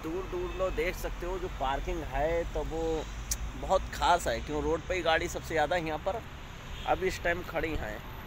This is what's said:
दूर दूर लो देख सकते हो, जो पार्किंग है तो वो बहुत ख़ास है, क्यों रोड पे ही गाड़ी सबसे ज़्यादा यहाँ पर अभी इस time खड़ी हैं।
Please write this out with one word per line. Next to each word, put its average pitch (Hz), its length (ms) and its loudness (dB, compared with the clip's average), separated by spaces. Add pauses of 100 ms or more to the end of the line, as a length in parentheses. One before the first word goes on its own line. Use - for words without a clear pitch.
दूर 165 280 -4
दूर 180 280 -2
लो 185 140 2
देख 165 240 0
सकते 175 300 -4
हो, 185 120 -2
जो 175 100 -4 (120)
पार्किंग 139 480 0
है 160 440 2
तो 156 140 -2
वो 160 160 -2 (760)
बहुत 180 320 4
ख़ास 170 380 4
है, 117 140 2
क्यों 147 200 0
रोड 160 200 2
पे 185 120 -2
ही 180 80 0
गाड़ी 165 280 4
सबसे 175 240 -4
ज़्यादा 156 240 4
यहाँ 156 220 0
पर 196 200 0 (680)
अभी 160 220 4
इस - 140 -2
time 175 220 2
खड़ी 160 320 -2
हैं। 107 200 -4 (300)